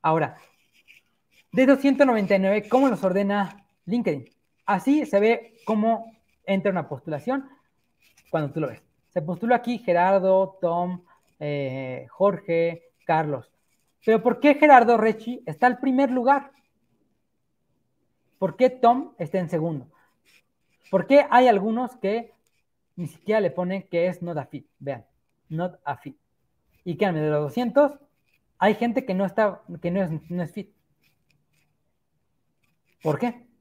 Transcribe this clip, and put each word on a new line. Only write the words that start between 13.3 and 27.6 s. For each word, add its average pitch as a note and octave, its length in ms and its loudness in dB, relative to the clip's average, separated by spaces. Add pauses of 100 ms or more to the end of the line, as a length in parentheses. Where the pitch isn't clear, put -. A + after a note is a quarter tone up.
Pero A3 160 2
¿por A#3+ 180 0
qué C#4+ 160 4
Gerardo B3+ 420 8
Rechi A3 480 -2
está E3+ 220 -2
al B3+ 120 0
primer C4+ 320 0
lugar? B3+ 400 0 (1900)
¿Por F#3 180 -4
qué B3+ 140 4
Tom B3+ 480 0
está F3+ 220 -4
en E3+ 100 -4
segundo? D#3 380 -4 (1040)
¿Por F#3 160 0
qué C#4 220 6
hay B3 180 6
algunos A3 480 0
que A3+ 380 -6 (640)
ni E3+ 100 -8
siquiera G#3+ 320 -4
le F#3+ 100 0
ponen F#3 340 -6
que E3+ 240 -2
es F3+ 140 -6
not E3+ 160 -8
a C3 80 -8
fit? - 220 -18 (100)
Vean, C3+ 280 -12 (440)
not F3 360 -8
a C#3+ 120 -6
fit. - 200 -20 (680)
Y E3+ 140 -8
créanme, F3 240 0
de D3+ 80 0
los D3+ 120 0
doscientos, B3 580 0 (600)